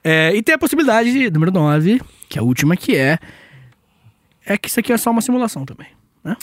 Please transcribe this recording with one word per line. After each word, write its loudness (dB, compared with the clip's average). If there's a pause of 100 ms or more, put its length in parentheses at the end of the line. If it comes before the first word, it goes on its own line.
É, 2
e 0
tem 2
a 0
possibilidade 2
de, 0
número 2
nove, 2 (280)
que -8
é -4
a -2
última, 0
que -2
é, 0 (1300)
é -2
que -12
isso -6
aqui 0
é 2
só -2
uma 0
simulação -4
também, -16 (360)
né? -6